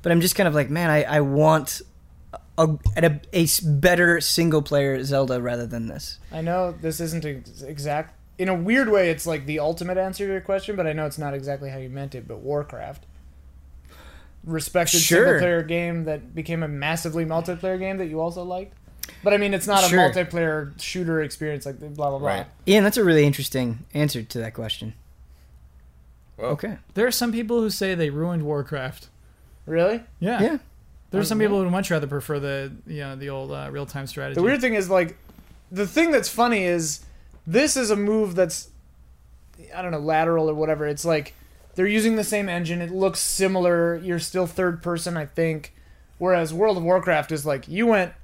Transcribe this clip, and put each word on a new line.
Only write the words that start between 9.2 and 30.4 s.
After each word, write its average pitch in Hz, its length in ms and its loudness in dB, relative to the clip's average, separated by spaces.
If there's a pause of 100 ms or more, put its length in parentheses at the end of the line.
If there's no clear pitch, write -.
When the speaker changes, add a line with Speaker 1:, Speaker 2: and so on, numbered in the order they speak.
Speaker 2:
like, 151 200 -4
the 151 140 -4
ultimate 170 360 -4
answer 190 300 -4
to 196 60 -4
your 190 100 -4
question, 196 340 -4
but 180 100 -2
I 156 60 -2
know 156 140 -4
it's 143 100 -8
not 147 160 -6
exactly 139 380 -8
how 135 80 -10
you 131 100 -12
meant 139 260 -10
it, 120 140 -14
but 110 120 -12
Warcraft. 143 680 -8 (1400)
Respected 160 560 0
Speaker 1:
Sure. 175 240 6
Speaker 2:
single-player 175 380 4
game 170 420 -2
that 151 300 -6
became 165 280 -4
a 156 60 -4
massively 160 560 -4
multiplayer 175 540 -2
game 190 200 -4
that 185 80 -4
you 156 140 -6
also 175 240 -4
liked. 180 300 -8 (500)
But, 202 80 6
I 208 60 6
mean, 202 160 2
it's 170 120 -2
not 196 180 6
a 185 40 4
Speaker 1:
Sure. 180 100 6
Speaker 2:
multiplayer 160 840 0
shooter 165 420 -2
experience, 147 440 -6
like, 139 140 -12
blah, 147 300 -4
blah, 139 80 -6
blah. 143 100 -2
Speaker 3:
Right. 95 180 -2 (220)
Speaker 1:
Ian, 156 160 8
that's 208 120 2
a 233 80 4
really 160 220 8
interesting 131 540 -2 (120)
answer 143 300 0
to 117 160 -10
that 110 160 -8
question. 110 400 -8 (1400)
Speaker 3:
Whoa. 110 120 -6
Speaker 1:
Okay. 180 280 -4 (180)
Speaker 4:
There 214 120 2
are 247 60 2
some 240 200 -2
people 233 280 0
who 220 100 0
say 190 240 -2
they 165 160 0
ruined 160 340 -2
Warcraft. 143 640 -6 (560)
Speaker 2:
Really? 180 380 0 (180)
Speaker 4:
Yeah. 208 220 -2